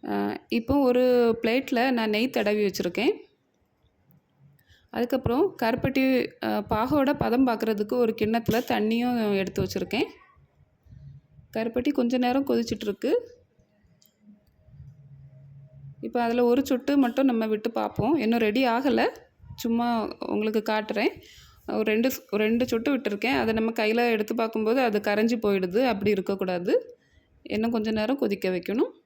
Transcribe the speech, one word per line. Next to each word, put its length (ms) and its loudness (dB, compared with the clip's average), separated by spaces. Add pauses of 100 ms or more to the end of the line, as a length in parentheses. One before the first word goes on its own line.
அ, 440 -4
இப்போ 300 0
ஒரு 640 4
பிளேட்ல 480 0
நான் 200 2
நெய் 200 0
தடவி 340 0
வச்சிருக்கேன். 480 0 (1800)
அதுக்கப்புறம் 720 0
கருப்பட்டி, 680 2 (140)
அ, 260 -2
பாகோட 480 2
பதம் 280 2
பார்க்கறதுக்கு 460 -2
ஒரு 280 2
கிண்ணத்துல 320 0
தண்ணியும் 840 0
எடுத்து 260 -2
வச்சிருக்கேன். 420 -2 (1500)
கருப்பட்டி 360 -2
கொஞ்ச 260 0
நேரம் 280 2
கொதிச்சிட்ருக்கு. 680 -2 (3000)
இப்போ 220 -2
அதுல 220 2
ஒரு 220 4
சொட்டு 300 0
மட்டும் 300 2
நம்ம 200 2
விட்டு 240 -2
பார்ப்போம். 440 0
இன்னும் 240 2
ரெடி 280 2
ஆகல, 420 2 (480)
சும்மா 600 -2
உங்களுக்கு 540 -2
காட்டுறேன். 500 -2 (440)
ஒரு 160 -2
ரெண்டு 260 2
ஸ்-, 220 -6
ஒரு 140 0
ரெண்டு 220 2
சொட்டு 300 0
விட்டுருக்கேன். 420 -2
அதை 160 0
நம்ம 160 0
கையில 400 0
எடுத்து 240 -2
பார்க்கும்போது 460 0
அது 180 2
கரைஞ்சு 400 0
போயிடுது. 460 0
அப்படி 260 0
இருக்கக்கூடாது. 880 -2 (440)
இன்னும் 280 -4
கொஞ்ச 200 -2
நேரம் 280 -2
கொதிக்க 300 -2
வைக்கணும். 420 -2 (160)